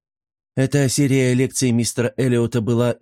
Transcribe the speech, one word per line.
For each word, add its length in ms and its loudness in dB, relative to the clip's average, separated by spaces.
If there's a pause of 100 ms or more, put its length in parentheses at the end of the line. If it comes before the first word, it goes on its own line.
(560)
Эта 320 0
серия 460 2
лекций 380 0
мистера 440 -2
Эллиота 460 0
была 380 0